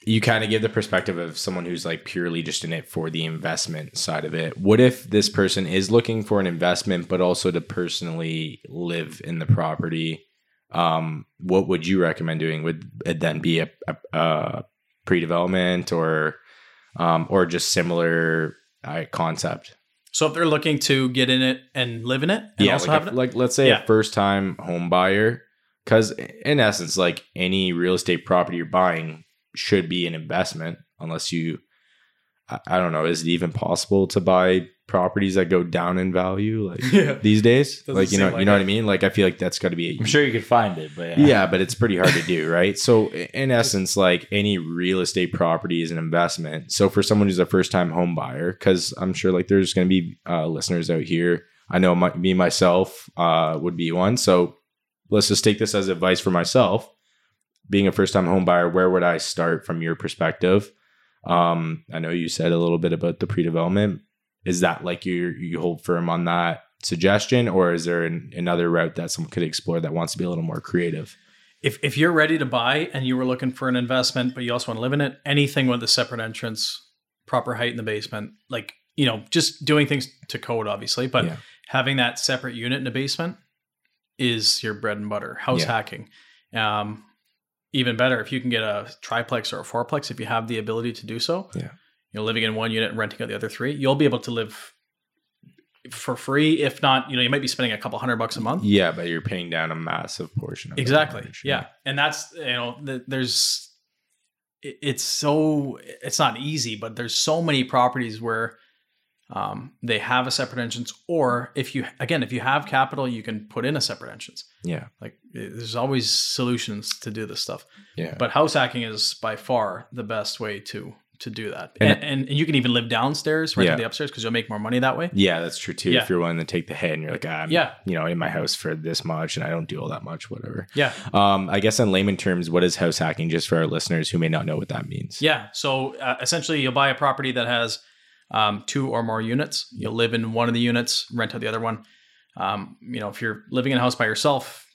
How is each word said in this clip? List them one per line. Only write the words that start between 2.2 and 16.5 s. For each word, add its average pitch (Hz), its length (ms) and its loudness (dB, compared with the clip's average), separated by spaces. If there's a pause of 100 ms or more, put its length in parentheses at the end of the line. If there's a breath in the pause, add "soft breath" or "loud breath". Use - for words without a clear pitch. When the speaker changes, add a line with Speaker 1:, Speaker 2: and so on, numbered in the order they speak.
Speaker 1:
just 80 220 -6
in 82 80 -6
it 80 160 -8
for 82 200 -6
the 80 160 -4
investment 80 720 -6
side 78 280 -4
of 78 100 -6
it. 80 240 -4
What 104 220 6
if 127 280 4
this 101 200 4
person 95 360 2
is 95 280 0
looking 113 320 2
for 104 160 2
an 92 80 0
investment, 87 600 0
but 90 120 0
also 90 320 2
to 85 80 -2
personally 82 1080 -6
live 85 540 -6
in 85 160 -6
the 78 80 -4
property? 80 800 0 (480)
Um, 80 540 0 (120)
what 90 300 2
would 85 180 0
you 92 160 4
recommend 80 380 0
doing? 78 240 -2
Would 82 200 -4 (220)
it 82 140 -2
then 78 180 -2
be 82 220 2
a, 78 100 -4 (160)
a, 76 100 -6 (160)
a 80 520 0 (420)
pre-development 90 840 0
or, 80 420 0 (640 soft breath)